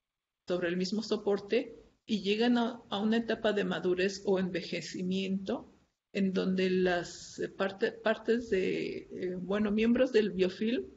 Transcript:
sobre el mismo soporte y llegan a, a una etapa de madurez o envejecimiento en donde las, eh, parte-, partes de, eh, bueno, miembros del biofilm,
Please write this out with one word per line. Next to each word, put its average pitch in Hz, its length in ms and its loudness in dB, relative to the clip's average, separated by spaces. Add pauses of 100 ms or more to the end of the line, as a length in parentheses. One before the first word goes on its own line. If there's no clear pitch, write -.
(460)
sobre 180 220 0
el 180 80 0
mismo 190 280 0
soporte 208 720 -2 (280)
y 202 160 0
llegan 220 360 4
a, 233 320 -2
a 202 100 -4
una 220 180 2
etapa 220 360 0
de 202 100 0
madurez 180 600 0
o 190 140 4
envejecimiento 190 1300 -4 (380)
en 190 220 0
donde 185 360 2
las, 180 720 0
eh, - 80 -2
parte-, 196 460 -2
partes 226 560 0
de, 160 600 -2
eh, 180 300 -6
bueno, 202 320 0
miembros 240 400 4
del 214 200 4
biofilm, 220 540 0 (120)